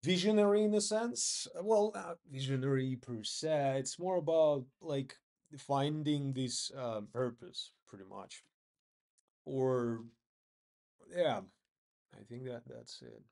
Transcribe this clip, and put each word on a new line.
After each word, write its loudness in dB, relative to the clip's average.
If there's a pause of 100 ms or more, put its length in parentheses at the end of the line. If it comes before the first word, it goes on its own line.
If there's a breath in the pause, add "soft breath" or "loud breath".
visionary 4
in 4
a 6
sense. -2 (120)
Well, 4
not -8 (120)
visionary 0
per -8
se. 0
It's -6
more 0
about, 4 (160)
like, -4 (420)
finding 0
this, -2
uh, -4 (120)
purpose, -4 (160)
pretty -16
much. -14 (1000)
Or, 0 (1120)
yeah, 2 (760)
I -20
think -10
that -8
that's -16
it. -18